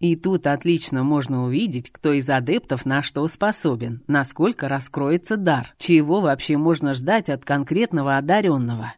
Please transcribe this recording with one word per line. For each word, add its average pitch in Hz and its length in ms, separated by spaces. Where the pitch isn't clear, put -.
И 170 160
тут 175 300
отлично 143 580
можно 135 400
увидеть, 131 480
кто - 200
из 139 180
адептов 131 560
на 135 160
что 147 260
способен, 123 800
насколько 143 640
раскроется 143 680
дар, 160 400
чего 165 440
вообще 151 360
можно 147 380
ждать 170 340
от 139 160
конкретного 143 720
одарённого. 139 800